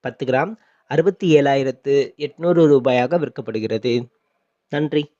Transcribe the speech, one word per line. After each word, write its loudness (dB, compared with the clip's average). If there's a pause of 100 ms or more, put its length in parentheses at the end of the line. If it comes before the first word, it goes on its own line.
பத்து -10
கிராம் -2 (380)
அறுபத்தி -2 (100)
ஏழாயிரத்து 0 (220)
எட்நூறு -2
ரூபாயாக 2
விற்கப்படுகிறது. -6 (800)
நன்றி. -2 (160)